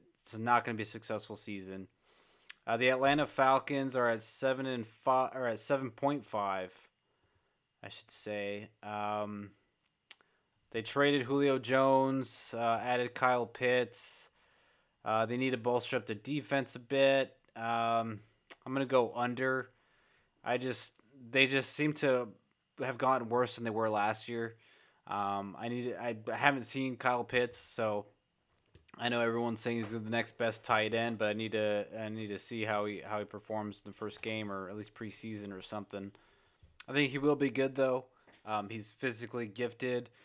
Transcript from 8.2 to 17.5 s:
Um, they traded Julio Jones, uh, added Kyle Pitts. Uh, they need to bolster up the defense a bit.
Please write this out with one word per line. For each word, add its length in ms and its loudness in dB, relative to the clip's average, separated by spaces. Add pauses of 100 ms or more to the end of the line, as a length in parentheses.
Um, 680 -4 (1200)
they 100 -4
traded 420 2
Julio 340 2
Jones, 960 2
uh, 300 2
added 320 0
Kyle 300 4
Pitts. 840 -2 (760)
Uh, 220 2
they 120 -2
need 120 2
to 80 2
bolster 400 0
up 80 -6
the 80 -4
defense 600 -4
a 40 -12
bit. 560 4 (200)